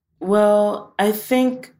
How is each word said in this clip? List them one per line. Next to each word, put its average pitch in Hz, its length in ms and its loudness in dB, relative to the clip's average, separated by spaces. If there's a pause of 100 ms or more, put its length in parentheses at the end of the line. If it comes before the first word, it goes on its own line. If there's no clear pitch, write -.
(200)
Well, 208 800 0
I 202 140 2
think 254 680 -4